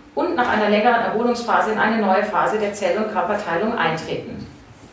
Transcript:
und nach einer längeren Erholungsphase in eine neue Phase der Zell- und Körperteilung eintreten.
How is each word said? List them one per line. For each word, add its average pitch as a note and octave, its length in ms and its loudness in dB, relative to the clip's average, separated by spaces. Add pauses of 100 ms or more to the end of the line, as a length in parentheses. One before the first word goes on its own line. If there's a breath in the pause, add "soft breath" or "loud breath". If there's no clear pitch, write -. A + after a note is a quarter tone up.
(160)
und F4 180 0
nach - 140 2
einer G#3+ 220 2
längeren A#3 320 4
Erholungsphase G#3 680 0
in G#3 60 0
eine A3 220 2
neue G3+ 240 2
Phase F3+ 340 0
der G3+ 140 0
Zell- F#3 260 0
und G#3 140 -2
Körperteilung G3 640 -2
eintreten. - 720 -4 (460)